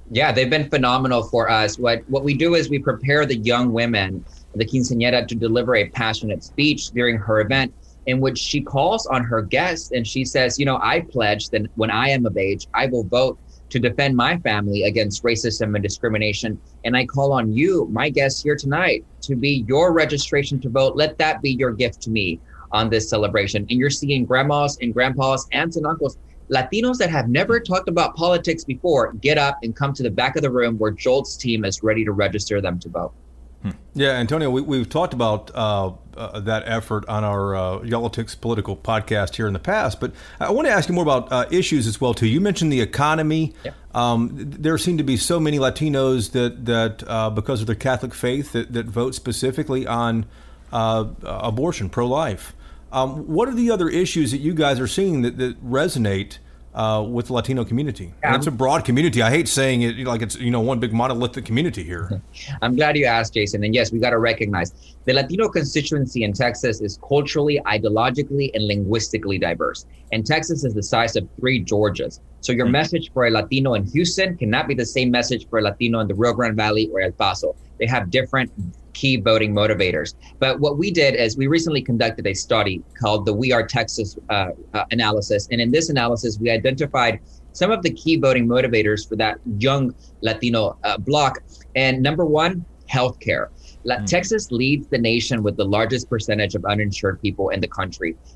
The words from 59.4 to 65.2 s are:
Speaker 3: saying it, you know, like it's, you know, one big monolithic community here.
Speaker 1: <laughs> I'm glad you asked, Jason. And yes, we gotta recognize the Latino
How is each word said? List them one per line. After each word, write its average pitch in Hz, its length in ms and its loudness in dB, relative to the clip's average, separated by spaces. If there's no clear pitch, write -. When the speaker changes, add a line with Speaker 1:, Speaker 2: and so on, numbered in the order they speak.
Speaker 3:
saying 131 320 2
it, 117 140 0
you 127 100 -8
know, 127 60 -2
like 117 100 -2
it's, 113 160 -6
you 123 140 -2
know, 120 100 2
one 123 180 0
big 113 140 -2
monolithic 120 500 0
community 117 400 -2
here. 90 380 -8
Speaker 1:
<laughs> 143 200 -10
I'm 123 160 2
glad 151 180 4
you 143 100 4
asked, 117 280 2
Jason. 104 320 0
And 110 100 2
yes, 117 160 2
we 113 80 -2
gotta 120 180 2
recognize 107 840 -2
the 131 80 2
Latino 160 380 0